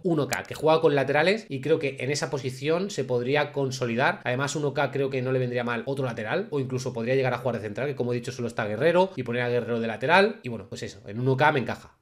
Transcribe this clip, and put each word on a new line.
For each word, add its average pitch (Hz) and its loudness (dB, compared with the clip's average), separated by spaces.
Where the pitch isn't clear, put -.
uno 147 2
K, 95 -2
que - -12
juega 160 4
con 151 6
laterales, 151 2
y 135 -6
creo 156 2
que 135 -4
en 127 -2
esa 147 -2
posición 143 -2
se 139 -4
podría 135 0
consolidar. 131 0
Además, 131 -2
uno 143 -2
K 143 0
creo 135 -2
que 135 -4
no 127 -2
le 127 2
vendría 123 -2
mal 117 -2
otro 135 -4
lateral, 120 -4
o 147 -2
incluso 127 -4
podría 117 -2
llegar 127 2
a 120 0
jugar 120 -2
de 98 -8
central, 110 -4
que 131 -6
como 120 -2
he 123 0
dicho 123 -6
solo 120 -6
está 113 -4
Guerrero, 165 4
y 131 -2
poner 120 -2
a 120 0
Guerrero 117 0
de 113 -2
lateral, 165 4
y 123 -6
bueno, 107 -8
pues - -12
eso, 104 -10
en 104 -8
uno 127 4
K 151 8
me 143 4
encaja. - -6